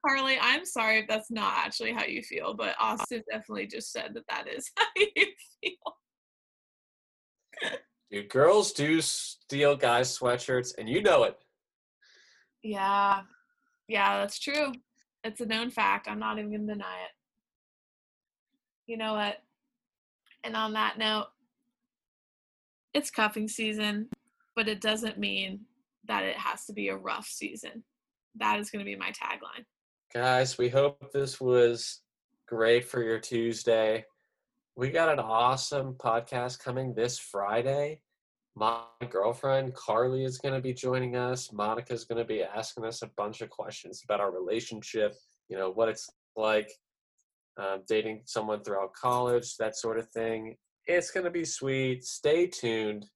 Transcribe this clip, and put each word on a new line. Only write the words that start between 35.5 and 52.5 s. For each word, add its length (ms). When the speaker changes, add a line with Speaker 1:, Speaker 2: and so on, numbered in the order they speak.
Speaker 2:
podcast 640
coming 340
this 240
Friday. 840
My 280
girlfriend, 640
Carly, 500
is 140
gonna 220
be 120
joining 440
us. 360
Monica's 520
gonna 200
be 180
asking 420
us 180
a 140
bunch 240
of 100
questions 540
about 160
our 100
relationship, 840
you 100
know, 120
what 180
it's 200
like, 340
um, 300
dating 380
someone 360
throughout 320
college, 600
that 200
sort 220
of 120
thing. 460
It's 240
gonna 200
be 140
sweet. 600
Stay 420
tuned. 680